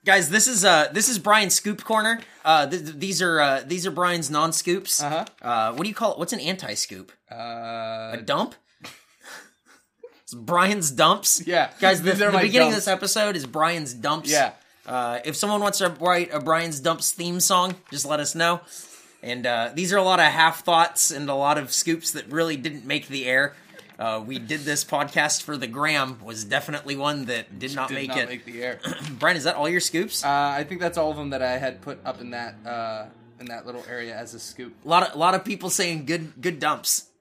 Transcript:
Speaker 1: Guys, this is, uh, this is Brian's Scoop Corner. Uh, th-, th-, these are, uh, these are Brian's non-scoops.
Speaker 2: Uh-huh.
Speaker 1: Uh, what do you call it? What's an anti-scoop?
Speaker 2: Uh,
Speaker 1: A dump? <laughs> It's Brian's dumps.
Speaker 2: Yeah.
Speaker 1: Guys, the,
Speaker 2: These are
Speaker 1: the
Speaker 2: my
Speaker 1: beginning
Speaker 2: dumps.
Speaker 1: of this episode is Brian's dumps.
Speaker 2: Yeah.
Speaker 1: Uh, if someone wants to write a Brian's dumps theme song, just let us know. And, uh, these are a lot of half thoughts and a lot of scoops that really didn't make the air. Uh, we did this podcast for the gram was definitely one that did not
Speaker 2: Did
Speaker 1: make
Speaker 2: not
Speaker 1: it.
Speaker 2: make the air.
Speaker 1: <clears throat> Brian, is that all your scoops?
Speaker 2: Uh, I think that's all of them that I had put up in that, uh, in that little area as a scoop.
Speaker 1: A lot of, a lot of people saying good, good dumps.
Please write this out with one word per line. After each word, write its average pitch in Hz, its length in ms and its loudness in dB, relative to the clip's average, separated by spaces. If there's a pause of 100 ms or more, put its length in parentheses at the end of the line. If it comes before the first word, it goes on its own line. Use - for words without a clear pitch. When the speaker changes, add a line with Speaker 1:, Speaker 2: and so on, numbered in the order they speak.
Speaker 1:
Guys, 190 260 6
this 214 160 4
is, 214 180 0
uh, 156 280 8
this 208 180 0
is 226 80 0
Brian's 208 360 4
Scoop - 300 -2
Corner. 220 360 0 (220)
Uh, 156 240 4
th-, 165 160 -6
th-, 151 140 -12
these 170 240 -2
are, 170 200 2
uh, 135 260 2
these 175 200 -4
are 185 40 -2
Brian's 170 400 0
non-scoops. 165 720 0
Speaker 2:
Uh-huh. 151 220 -4 (180)
Speaker 1:
Uh, 117 320 0
what 151 80 -4
do 208 60 -2
you 208 60 -6
call 220 180 0
it? 123 60 -6
What's 175 140 -4
an 202 80 -6
anti-scoop? 131 720 -6 (180)
Speaker 2:
Uh, 113 840 -10
Speaker 1:
A 113 100 -10
dump? 165 300 -2 (300)
<laughs> - 100 -18 (1300)
It's - 120 -16
Brian's 175 560 2
dumps. 170 520 4
Speaker 2:
Yeah. 165 260 2 (100)
Speaker 1:
Guys, 190 220 6
the, 185 100 4
Speaker 2:
These 196 100 2
are 208 40 6
Speaker 1:
the 196 100 4
Speaker 2:
my 196 60 6
Speaker 1:
beginning 233 280 6
Speaker 2:
dumps. 214 60 2
Speaker 1:
of 202 80 -2
this - 40 0
episode 202 460 0
is 139 120 -4
Brian's 156 460 0
dumps. 147 380 -2
Speaker 2:
Yeah. 143 220 4 (340)
Speaker 1:
Uh, 123 380 -2
if 151 100 -6
someone 208 260 0
wants 202 180 0
to 185 100 2 (100)
write 175 340 2
a 151 60 -2
Brian's 160 400 0
dumps 160 320 0
theme 175 300 -4
song, 180 340 4 (160)
just 139 160 -6
let 151 140 0
us 147 160 -4
know. 170 240 2 (640)
And, 120 200 -6
uh, 117 300 0
these 175 180 -2
are 202 40 4
a 190 80 4
lot 185 160 6
of 156 60 8
half 160 380 4
thoughts 170 460 4
and 143 180 -6
a 139 60 -2
lot 143 240 2
of 135 140 -6
scoops - 400 -2
that 131 180 -10
really 160 260 0
didn't 135 280 -8
make 143 240 -4
the 135 180 -6
air. 135 300 2 (420)
Uh, 110 260 -2
we 127 140 -8
did 143 220 -6
this 143 240 -2
podcast 147 580 0
for 151 140 -8
the 123 100 -6
gram 135 560 -2
was 110 220 -10
definitely 139 500 -4
one 139 300 -2
that 113 340 -6
did 135 160 -8
not 135 140 -4
Speaker 2:
Did 135 80 -6
Speaker 1:
make 139 140 -6
Speaker 2:
not 131 80 -2
Speaker 1:
it. 120 100 -2
Speaker 2:
make 123 160 -10
the 120 180 -10
air. 123 160 -6 (200)
Speaker 1:
<clears throat> 151 200 -10
Brian, 165 180 4
is 139 60 -4
that 156 140 0
all 147 120 0
your 175 120 2
scoops? - 440 -2
Speaker 2:
Uh, 143 40 2
I 143 340 2
think 170 180 -8
that's 170 160 -2
all 156 140 2
of 147 60 -6
them 143 140 -8
that 135 120 -2
I 127 160 0
had 131 240 -6
put 139 220 -12
up 120 160 -8
in 120 100 -14
that, 120 240 -10 (100)
uh, 113 420 -6 (340)
in 123 60 -18
that 117 200 -14
little 120 220 -12
area 117 280 -10
as 113 160 -12
a 113 60 -16
scoop. - 460 -14
Speaker 1:
A 147 40 -10
lot 175 200 4
of, - 80 -8
a - 20 -6
lot 180 160 4
of 185 100 -2
people 190 260 -6
saying 165 360 -2
good, 160 340 -6
good 160 200 -4
dumps. 147 480 -2 (120)